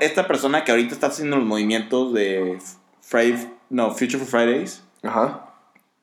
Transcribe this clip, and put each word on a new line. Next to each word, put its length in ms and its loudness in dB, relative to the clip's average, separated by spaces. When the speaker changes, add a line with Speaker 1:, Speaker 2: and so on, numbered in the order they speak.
Speaker 1:
esta 260 0
persona 380 0
que 60 2
ahorita 240 2
está 140 0
haciendo 280 -2
los 80 2
movimientos 680 0
de 420 0
Friday, 440 2
no, 220 0
Future 340 -2
for 40 -8
Fridays. 420 0
Speaker 2:
Ajá. 460 -2